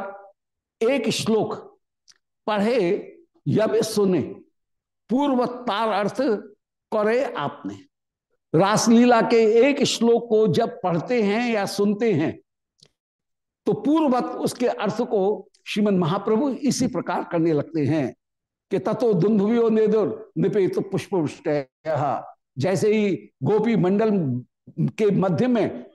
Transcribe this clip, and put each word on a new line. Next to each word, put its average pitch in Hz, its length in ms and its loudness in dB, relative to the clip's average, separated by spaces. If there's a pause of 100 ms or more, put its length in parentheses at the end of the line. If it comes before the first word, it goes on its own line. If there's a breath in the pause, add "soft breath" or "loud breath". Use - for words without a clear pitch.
(800)
एक 240 300 0
श्लोक 208 440 -2 (920)
पढ़े 214 340 0 (680)
यब 208 360 2
सुने, 185 380 0 (880)
पूर्व 254 360 2
तार 220 440 -4
अर्थ 196 300 -2 (720)
करे 220 320 2
आपने। 131 540 -8 (760)
रासलीला 226 680 4
के 226 200 4 (180)
एक 277 240 4
श्लोक 233 440 2
को 214 200 2
जब 208 340 -2
पढ़ते 185 400 -2
हैं 220 260 0
या 208 200 -2
सुनते 208 460 0
हैं 139 240 -2 (1300)
तो 208 80 0
पूर्ववत 277 500 0 (120)
उसके - 300 -4
अर्थ 208 360 -2
को 202 460 -2 (180)
श्रीमद 208 280 0
महाप्रभु 214 560 0
इसी 254 380 -2
प्रकार 175 360 -4
करने 165 280 0
लगते 151 340 -2
हैं 147 260 -2 (580)
कि 190 100 0
ततो 220 340 0
दुंदुभियो 214 560 2
नेदुर 214 680 0
निपेत 185 440 0
पुष्पवृष्टयः। 147 1400 -4 (360)
जैसे 196 340 0
ही 208 220 2 (300)
गोपी 214 320 2
मंडल 202 340 2 (800)
के 208 200 2
मध्य 185 340 2
में 226 380 0 (100)